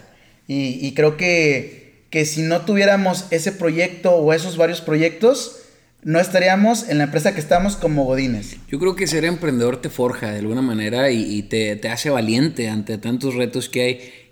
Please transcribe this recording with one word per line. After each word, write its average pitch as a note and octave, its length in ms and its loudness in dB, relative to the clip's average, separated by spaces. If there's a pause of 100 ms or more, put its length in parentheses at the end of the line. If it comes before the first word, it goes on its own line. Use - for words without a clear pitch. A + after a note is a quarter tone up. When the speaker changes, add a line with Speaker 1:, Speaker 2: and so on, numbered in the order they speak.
(460)
Speaker 1:
Y, C3+ 400 -4
y C3+ 60 -6
creo D3+ 240 2
que, D#3+ 920 0
que D3+ 160 0
si D#3 160 -4
no E3 180 0
tuviéramos G3 680 2
ese E3 220 0
proyecto E3+ 580 0
o D#3+ 240 4
esos E3 240 -4
varios E3 240 2
proyectos, E3 760 0 (420)
no D#3+ 180 2
estaríamos F#3+ 720 2
en D3 80 2
la D3 60 4
empresa D#3 280 0
que D#3 80 -6
estamos F#3 360 2
como D3+ 280 0
godines. B2+ 540 -2 (100)
Speaker 2:
Yo C#3 100 -6
creo F3+ 160 0
que F3+ 120 -2
ser D#3 180 -2
emprendedor C#3 560 0
te D3+ 80 -8
forja B2 440 -2
de G#2 80 -6
alguna A2 200 -2
manera A#2+ 500 0
y, A2+ 120 0 (160)
y G2+ 60 -4
te, G#2+ 320 -2
te A2 120 -6
hace A#2+ 220 -4
valiente A#2+ 580 0
ante G#2+ 300 -6
tantos B2 360 -4
retos B2 360 -4
que B2 120 -2
hay, B2 300 -4 (200)